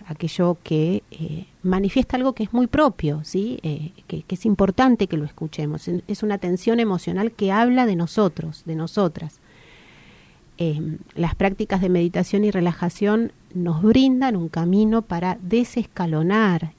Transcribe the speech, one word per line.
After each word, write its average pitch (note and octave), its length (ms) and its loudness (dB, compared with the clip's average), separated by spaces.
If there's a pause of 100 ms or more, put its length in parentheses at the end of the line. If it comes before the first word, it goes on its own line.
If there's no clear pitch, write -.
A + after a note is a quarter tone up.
aquello E3+ 560 -2
que, D#3+ 480 0
eh, D#3+ 340 -10 (180)
manifiesta F#3+ 520 0
algo B3+ 180 0
que A3+ 100 -6
es G3+ 100 -4
muy B3 140 2
propio, G#3 560 2
¿sí? G#3 380 -4
Eh, D#3 300 -6 (160)
que, D#3+ 160 -10
que - 120 -8
es - 100 -6
importante G#3 640 4
que E3 100 -4
lo D3 80 -4
escuchemos. D#3 640 -8
En-, F3 180 -4
es G#3 160 -6
una G#3 140 -2
tensión F#3 420 0
emocional G3 540 -2
que F#3+ 180 0
habla B3 340 4
de G3 120 2
nosotros, E3 680 -2
de D#3+ 100 -6
nosotras. D#3+ 680 -2 (1160)
Em, D#3 420 -4 (160)
las E3 200 -2
prácticas G3 460 0
de F#3+ 80 2
meditación F3+ 560 0
y G#3 60 2
relajación G3 800 0 (200)
nos E3+ 280 -2
brindan B3+ 560 4
un E3 100 -4
camino G#3 540 2
para F3+ 400 -4
desescalonar F#3 1400 0